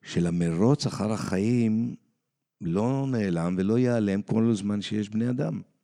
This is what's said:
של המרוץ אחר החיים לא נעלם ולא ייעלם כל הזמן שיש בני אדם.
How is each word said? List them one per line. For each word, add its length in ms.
של 260
המרוץ 580
אחר 260
החיים 840
לא 500
נעלם 460
ולא 220
ייעלם 420
כל 300
הזמן 300
שיש 280
בני 200
אדם. 320